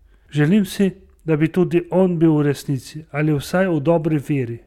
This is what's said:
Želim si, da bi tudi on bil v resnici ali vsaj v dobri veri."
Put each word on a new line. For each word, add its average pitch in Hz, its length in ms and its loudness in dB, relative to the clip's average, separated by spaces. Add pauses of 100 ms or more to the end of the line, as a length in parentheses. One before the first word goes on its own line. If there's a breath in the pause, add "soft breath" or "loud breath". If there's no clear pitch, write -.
(300)
Želim 160 340 2
si, 190 260 -2 (340)
da 160 120 0
bi 156 120 2
tudi 170 420 0
on 180 280 0
bil 160 180 4
v 151 60 2
resnici 143 680 -4
ali 156 220 -2
vsaj 180 360 -2
v 160 120 0
dobri 160 480 0
veri." 123 380 -4